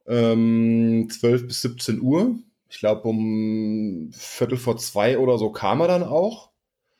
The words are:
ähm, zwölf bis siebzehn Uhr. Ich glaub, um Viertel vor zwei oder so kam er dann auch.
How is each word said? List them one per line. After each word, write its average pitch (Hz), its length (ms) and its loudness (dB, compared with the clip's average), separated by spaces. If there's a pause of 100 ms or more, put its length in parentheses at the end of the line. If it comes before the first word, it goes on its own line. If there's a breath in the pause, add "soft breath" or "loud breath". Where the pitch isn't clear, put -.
ähm, 113 1040 2
zwölf 120 340 2
bis 123 160 -8
siebzehn 120 400 -4
Uhr. 180 380 2 (280)
Ich - 120 -20
glaub, 107 260 0
um 110 1040 -2
Viertel - 460 -4
vor 120 200 -2
zwei 117 420 0
oder 127 180 2
so 107 140 -2
kam 113 300 0
er 170 60 4
dann 180 140 2
auch. 180 480 -2 (500)